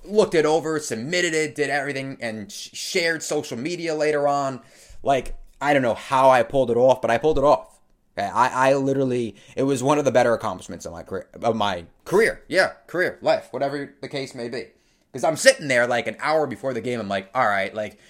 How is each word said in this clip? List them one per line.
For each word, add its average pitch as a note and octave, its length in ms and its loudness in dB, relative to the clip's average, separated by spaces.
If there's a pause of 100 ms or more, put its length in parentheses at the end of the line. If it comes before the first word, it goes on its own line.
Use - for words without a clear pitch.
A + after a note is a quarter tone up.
looked G#3 300 2
it D#3 100 4
over, D#3 340 0
submitted D#3+ 540 -4
it, D#3 220 -2
did C#3+ 160 -2
everything, C3+ 500 -4
and A2 320 -8
sh-, - 220 -14
shared E3 480 -2
social C#3+ 340 -4
media E3 380 -4
later D3+ 340 2
on. C#3 320 -2 (420)
Like, C3 340 0 (220)
I C#3+ 140 2
don't C#3+ 80 4
know A#2 140 2
how C3+ 340 4
I B2+ 140 8
pulled B2+ 280 0
it A2+ 60 2
off, B2+ 240 4
but - 100 0
I A#2 60 2
pulled D3+ 220 2
it C3 60 2
off. - 320 2 (440)
I, A#2+ 500 2
I C#3 40 6
literally, C3+ 640 -2 (180)
it - 80 -2
was C3+ 180 0
one D3 200 2
of - 40 0
the - 60 0
better A#2+ 240 4
accomplishments F#2 500 -6
of E2 80 -12
my E2 120 -12
career, F#2+ 240 -10 (120)
of A#2 140 0
my G2 320 -2 (180)
career. F#3+ 440 2
Yeah, F3 240 0 (160)
career, E3 340 -4
life, D3+ 300 0
whatever C#3 480 -6
the C3 80 -12
case C3+ 260 -10
may A#2+ 140 -10
be. A#2 240 -10 (400)
'Cause B2+ 100 -10
I'm D#3+ 140 2
sitting B3 320 2
there, B2 180 4
like, A#2+ 220 -2
an A2 100 -6
hour D3+ 300 0
before B2+ 260 -6
the A2+ 60 -6
game. A#2+ 180 -4
I'm G2+ 100 -6
like, G2 240 -4
"All B2+ 140 2
right, G2 260 0
like, G#2+ 240 -8 (140)